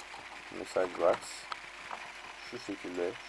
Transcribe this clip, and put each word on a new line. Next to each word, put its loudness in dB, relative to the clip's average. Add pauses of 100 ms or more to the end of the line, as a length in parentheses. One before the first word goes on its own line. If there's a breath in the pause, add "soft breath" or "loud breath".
(580)
mesaj 4 (120)
box 10 (1300)
şu -4
şekilde 0 (180)